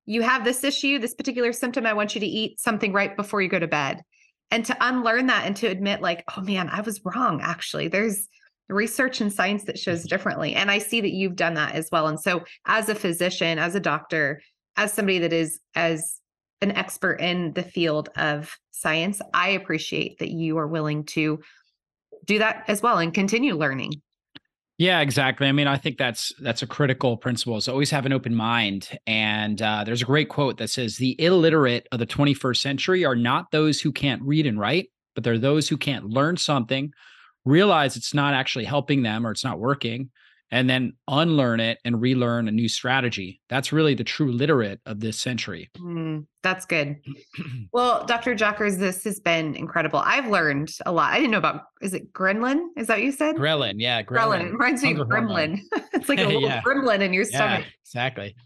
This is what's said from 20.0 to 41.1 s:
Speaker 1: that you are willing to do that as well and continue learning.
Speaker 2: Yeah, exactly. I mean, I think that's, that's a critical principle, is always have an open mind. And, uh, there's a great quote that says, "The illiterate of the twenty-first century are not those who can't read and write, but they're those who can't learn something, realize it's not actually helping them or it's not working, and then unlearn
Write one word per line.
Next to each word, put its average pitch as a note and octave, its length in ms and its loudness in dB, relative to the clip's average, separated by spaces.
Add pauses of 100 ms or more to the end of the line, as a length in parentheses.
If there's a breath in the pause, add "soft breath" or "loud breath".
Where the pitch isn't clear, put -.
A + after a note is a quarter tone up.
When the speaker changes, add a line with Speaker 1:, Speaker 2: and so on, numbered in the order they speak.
Speaker 1:
that - 100 -6
you D#3+ 300 -2
are D3+ 80 -2
willing D3+ 400 -2
to D#3 340 -2 (800 loud breath)
do G#3 160 0
that G#3+ 300 0
as G#3 120 -2
well A3+ 180 4
and E3 140 0
continue G#3+ 420 2
learning. D3 460 -2 (800)
Speaker 2:
Yeah, F3 220 6
exactly. C3+ 460 2
I C3+ 60 4
mean, C#3+ 120 4
I C#3 120 4
think C#3 200 -4
that's, B2 420 -2
that's C#3 220 -4
a B2 60 -4
critical B2+ 500 2
principle, A#2+ 400 -2
is G#2 100 -4
always C3+ 220 0
have C#3 160 0
an C3+ 80 2
open A#2+ 220 0
mind. A2 540 0 (180)
And, G#2+ 520 0
uh, G#2+ 240 0
there's A#2 200 -2
a - 20 -2
great D3 240 2
quote C#3 280 0
that A2 120 -4
says, A#2 280 -4
"The B2+ 220 0
illiterate D#3+ 720 4
of B2 60 -4
the A2+ 80 0
twenty-first C3+ 560 2
century E3+ 420 0
are C3+ 120 2
not B2+ 340 2
those D#3 320 2
who D3+ 100 0
can't C3 300 0
read D3 240 2
and G#2+ 140 0
write, B2+ 320 0 (240)
but A2+ 80 -4
they're A#2 160 2
those C#3+ 280 2
who D3+ 100 0
can't B2 320 -4
learn C#3+ 280 2
something, C3+ 540 0 (520 loud breath)
realize D#3 540 6
it's - 160 -6
not C#3+ 220 2
actually B2+ 300 -2
helping C#3 360 2
them A2+ 240 -2
or A2 60 -2
it's - 120 -6
not G2+ 160 -4
working, B2 520 -4 (400 soft breath)
and B2+ 180 2
then B2+ 240 0 (140)
unlearn C#3 520 4